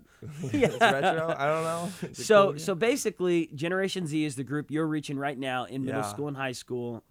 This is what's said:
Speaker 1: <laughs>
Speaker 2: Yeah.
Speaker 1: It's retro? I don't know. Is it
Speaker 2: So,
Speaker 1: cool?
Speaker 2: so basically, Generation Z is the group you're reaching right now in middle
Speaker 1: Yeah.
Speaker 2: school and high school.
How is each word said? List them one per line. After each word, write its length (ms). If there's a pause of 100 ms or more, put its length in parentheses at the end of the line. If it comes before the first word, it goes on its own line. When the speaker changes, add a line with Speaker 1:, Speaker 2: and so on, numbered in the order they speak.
(220)
Speaker 1:
<laughs> 320
Speaker 2:
Yeah. 140
Speaker 1:
It's 140
retro? 560
I 100
don't 160
know. 260 (200)
Is 100
it 40
Speaker 2:
So, 280
Speaker 1:
cool? 80
Speaker 2:
so 160
basically, 800
Generation 520
Z 180
is 100
the 80
group 280
you're 140
reaching 320
right 200
now 280
in 200
middle 160
Speaker 1:
Yeah. 80
Speaker 2:
school 180
and 80
high 160
school. 600